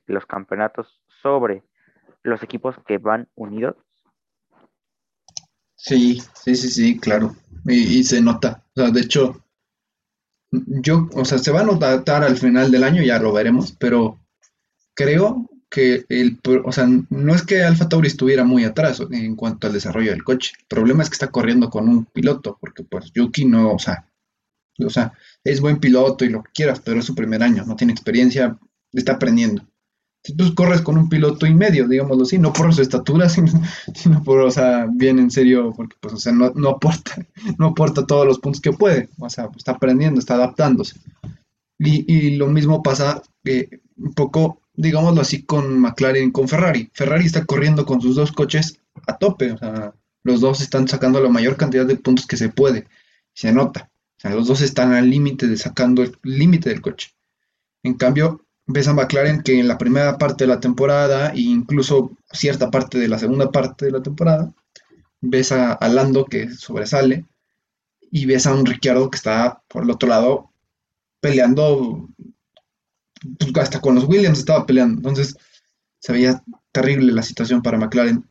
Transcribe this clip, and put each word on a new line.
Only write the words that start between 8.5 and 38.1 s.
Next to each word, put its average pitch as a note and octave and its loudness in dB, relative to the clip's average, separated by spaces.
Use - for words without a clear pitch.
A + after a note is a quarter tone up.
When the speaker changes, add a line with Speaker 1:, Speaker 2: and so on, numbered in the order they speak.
Speaker 2:
O C3 -2
sea, A#2+ 2
de A#2+ 2
hecho, B2+ -2
yo, D#3 0
o C3 -2
sea, C3 0
se C#3+ -2
va E3+ 2
a A3 2
notar D3 0
al B2+ 2
final B2+ 2
del B2+ 4
año, D#3+ 2
ya A#2+ 2
lo A2 0
veremos, A2+ 0
pero A#2+ -2
creo G3 0
que B2+ 0
el B2 0
pro-, B2+ 0
o C3+ -4
sea, B2+ 0
no C#3+ 0
es F3 2
que F#3 0
Alpha E3 2
Tauri D#3+ 2
estuviera B2+ 2
muy B2 4
atrás B2 -2
en A2+ -6
cuanto A2 -6
al G#2 -4
desarrollo G#2 -2
del - -6
coche. B2+ -4
El - -20
problema B2 2
es - -2
que - -12
está C3+ -8
corriendo A#2 0
con A2 0
un A#2 2
piloto, - -4
porque, - -16
pues, E2 -14
Yuki A#2+ -2
no, A2+ 4
o G2+ -2
sea, - -8
o A2+ -4
sea, B2+ -4
es C#3 -2
buen D3 0
piloto C3 2
y A#2+ 0
lo A2 -6
que - -20
quieras, C#3 -2
pero A#2 -2
es A#2 -6
su - -8
primer A2 -2
año, G#2+ 0
no A2 -8
tiene A#2 0
experiencia, A#2+ 0
está B2+ -2
aprendiendo. A#2 0
Si D3 -12
tú E3+ 2
corres F3 2
con D#3 0
un D#3+ 2
piloto D3+ 0
y D#3+ 6
medio, E3 4
digámoslo C3 2
así, F#3 0
no D#3 2
por E3 2
su C#3+ 2
estatura, C#3+ 2
<laughs> - -
sino, E3 2
sino D3+ 2
por, C3+ 4
o B2+ 4
sea, B2 0
bien C3 2
en B2 4
serio, B2 2
porque, A#2 -14
pues, G#2+ -14
o G#2+ -12
sea, A#2+ -4
no, B2 4
no C#3+ 0
aporta, - -2
<laughs> G#3+ -8
no D#3+ 2
aporta D3 0
todos C#3+ 2